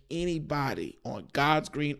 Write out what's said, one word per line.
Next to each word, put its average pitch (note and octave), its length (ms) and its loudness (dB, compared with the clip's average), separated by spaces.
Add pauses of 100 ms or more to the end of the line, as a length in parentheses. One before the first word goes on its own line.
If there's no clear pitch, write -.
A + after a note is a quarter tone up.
(120)
anybody D3 920 -2
on G2+ 280 -8
God's D3 360 4
green D3 320 -2